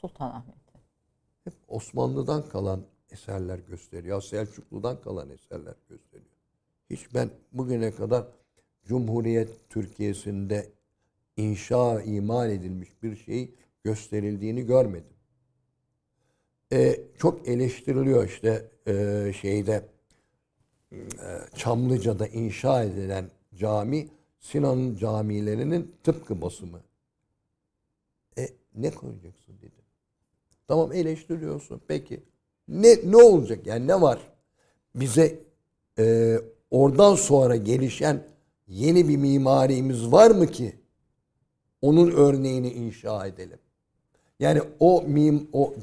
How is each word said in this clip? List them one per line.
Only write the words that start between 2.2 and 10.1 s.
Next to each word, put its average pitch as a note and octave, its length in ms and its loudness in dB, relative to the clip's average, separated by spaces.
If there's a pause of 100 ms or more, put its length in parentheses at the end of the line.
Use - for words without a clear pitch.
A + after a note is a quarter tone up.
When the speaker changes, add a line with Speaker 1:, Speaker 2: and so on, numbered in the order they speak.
Speaker 2:
kalan F#2+ 320 -6 (300)
eserler F#2 480 -12
gösteriyor. F2+ 600 -12
Selçuklu'dan G#2+ 800 -10
kalan E2+ 280 -14
eserler E2 460 -20 (140)
gösteriyor. - 420 -20 (580)
Hiç - 240 -14
ben B2 160 -4 (240)
bugüne B2 380 -4
kadar G#2+ 360 -4 (580)
Cumhuriyet A2+ 840 -4
Türkiye'sinde G2+ 1000 -8 (680)